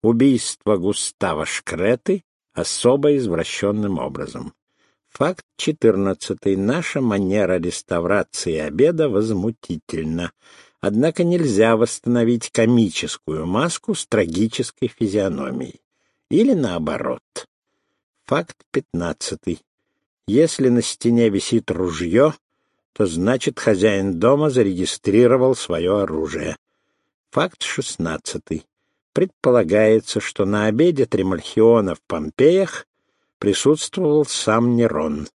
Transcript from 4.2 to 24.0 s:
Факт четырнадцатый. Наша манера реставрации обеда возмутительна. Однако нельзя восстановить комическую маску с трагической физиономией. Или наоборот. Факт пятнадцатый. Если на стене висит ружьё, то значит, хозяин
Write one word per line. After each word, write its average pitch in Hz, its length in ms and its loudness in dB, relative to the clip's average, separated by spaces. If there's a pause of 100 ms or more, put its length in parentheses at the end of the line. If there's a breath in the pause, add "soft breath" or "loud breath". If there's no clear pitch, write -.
Факт 165 340 -4 (120)
четырнадцатый. 98 1000 0
Наша 135 440 -2
манера 98 580 0
реставрации 87 960 -4
обеда 135 520 0
возмутительна. 90 1200 -4 (480 soft breath)
Однако 135 420 0
нельзя 123 540 2
восстановить 120 760 0
комическую 107 960 0
маску 147 480 -2
с - 120 -8
трагической 113 840 -2
физиономией. 78 920 -4 (500)
Или 233 220 4
наоборот. 95 720 -2 (1040)
Факт 165 300 -4 (160)
пятнадцатый. 85 880 -6 (640)
Если 139 420 2
на 120 140 2
стене 117 480 0
висит 101 400 -2
ружьё, 90 640 0 (580)
то 107 140 0
значит, 104 540 -2
хозяин 98 580 0